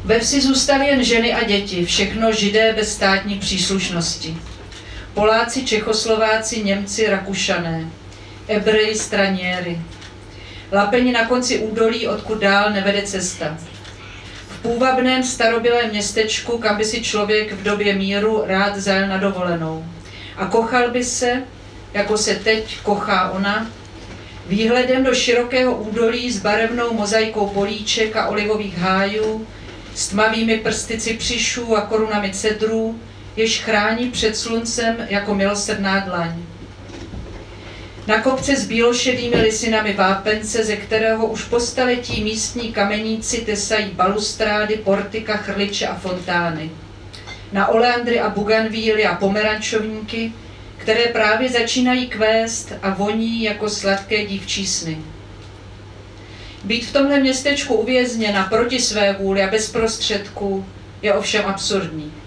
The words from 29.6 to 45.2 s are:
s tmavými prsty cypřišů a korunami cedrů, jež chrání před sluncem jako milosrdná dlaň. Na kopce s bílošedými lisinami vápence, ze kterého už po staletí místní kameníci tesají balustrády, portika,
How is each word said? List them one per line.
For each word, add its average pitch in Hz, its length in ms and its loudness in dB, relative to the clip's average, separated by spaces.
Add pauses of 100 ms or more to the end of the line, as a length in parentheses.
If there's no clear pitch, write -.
s - 120 -4
tmavými 220 500 2
prsty 226 420 -4
cypřišů 226 800 0
a 202 40 4
korunami 208 500 0
cedrů, 220 680 0 (360)
jež 220 240 2
chrání 226 520 0
před 214 260 0
sluncem 226 720 -2
jako 202 260 0
milosrdná 196 640 0
dlaň. 170 440 -4 (1600)
Na 220 140 2
kopce 269 340 2
s 202 120 -2
bílošedými 240 680 2
lisinami 220 580 2
vápence, 214 720 0
ze 214 120 0
kterého 220 500 0
už - 180 -4
po 240 160 0
staletí 247 640 0
místní 220 500 -4
kameníci 220 640 -2
tesají 214 480 -2
balustrády, 208 880 0
portika, 202 600 0